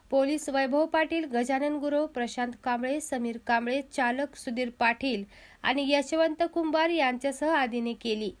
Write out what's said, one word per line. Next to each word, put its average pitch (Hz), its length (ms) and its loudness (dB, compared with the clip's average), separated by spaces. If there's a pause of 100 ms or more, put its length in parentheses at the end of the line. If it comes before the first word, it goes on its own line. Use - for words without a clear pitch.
पोलीस 277 400 2
वैभव 269 360 2
पाटील, 320 400 0
गजानन 262 480 0
गुरव, 294 340 0
प्रशांत 247 440 -4 (120)
कांबळे, 254 360 -2
समीर 240 380 -4 (100)
कांबळे, 240 340 0
चालक 269 540 -2
सुधीर 247 340 -4
पाटील 233 540 0 (400)
आणि 269 280 2
यशवंत 311 520 2 (100)
कुंभार 320 360 2
यांच्यासह 277 600 0
आदीने 240 440 0
केली. 214 460 -4